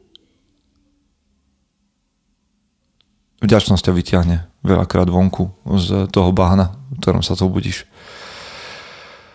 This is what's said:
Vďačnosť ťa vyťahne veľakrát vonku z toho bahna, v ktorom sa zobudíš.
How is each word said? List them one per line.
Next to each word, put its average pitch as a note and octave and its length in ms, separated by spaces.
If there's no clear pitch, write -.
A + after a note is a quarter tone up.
Vďačnosť G#2 480
ťa F#2 80
vyťahne F2 420
veľakrát F#2 400
vonku F#2 480
z F#2+ 320
toho F#2 240
bahna, F#2 400
v - 80
ktorom F2+ 240
sa F2+ 160
zobudíš. F#2+ 480